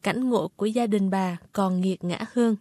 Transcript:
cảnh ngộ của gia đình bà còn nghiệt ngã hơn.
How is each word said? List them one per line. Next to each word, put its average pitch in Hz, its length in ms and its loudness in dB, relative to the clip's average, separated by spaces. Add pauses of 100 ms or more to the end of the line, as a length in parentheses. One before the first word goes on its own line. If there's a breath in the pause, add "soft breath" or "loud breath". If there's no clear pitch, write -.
cảnh 254 260 0
ngộ 190 180 0
của - 180 -4
gia 233 220 0
đình 202 220 2
bà 185 280 -2 (140)
còn 185 300 0
nghiệt 185 220 -2
ngã 175 160 -4 (140)
hơn. 233 280 4